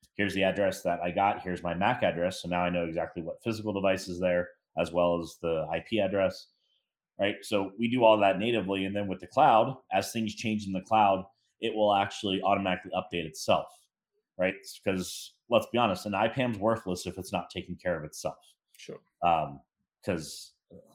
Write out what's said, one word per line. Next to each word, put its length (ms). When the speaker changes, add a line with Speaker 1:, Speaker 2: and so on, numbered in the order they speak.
Speaker 1:
here's 140
the 100
address 380
that 180
I 120
got, 300
here's 220
my 100
mac 300
address. 380
So 80
now 140
I 60
know 140
exactly 400
what 180
physical 300
device 380
is 100
there, 300
as 140
well 300
as 200
the 300
I 160
P 120
address, 480
right? 200
So 380
we 100
do 140
all 160
that 180
natively. 460
And 100
then 140
with 140
the 60
cloud, 500
as 180
things 240
change 320
in 60
the 80
cloud, 420
it 120
will 220
actually 460
automatically 500
update 300
itself, 360
right? 180
'Cause 520
let's 220
be 60
honest, 280
an 80
I 140
pam's 300
worthless 500
if 100
it's 140
not 180
taking 280
care 200
of 60
itself. 400
Speaker 2:
Sure. 220
Speaker 1:
Um, 380
'cause 480